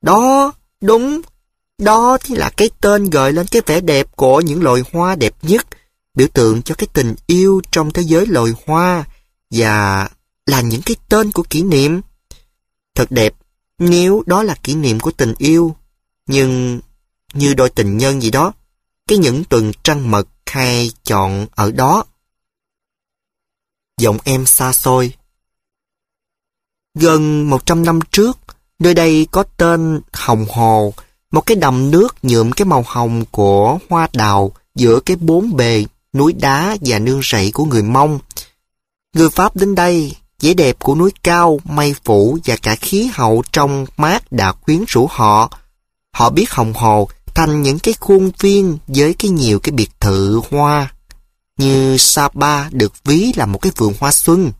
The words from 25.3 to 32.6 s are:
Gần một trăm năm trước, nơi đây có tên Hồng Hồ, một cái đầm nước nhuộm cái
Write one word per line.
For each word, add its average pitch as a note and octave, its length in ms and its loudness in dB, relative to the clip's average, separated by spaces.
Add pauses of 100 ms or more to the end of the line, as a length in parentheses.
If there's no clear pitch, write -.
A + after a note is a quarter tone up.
Gần D3+ 540 2
một C3 160 -2
trăm E3 200 0
năm E3 140 0 (120)
trước, A3+ 260 2 (420)
nơi F3 140 4
đây D#3+ 380 2
có G3 120 0
tên E3 580 -2 (120)
Hồng A2 360 -2
Hồ, A2 440 0 (380)
một D#3 100 0
cái A3+ 140 0
đầm C#3 360 0
nước G3 300 2
nhuộm A#2 300 0
cái G3+ 140 -2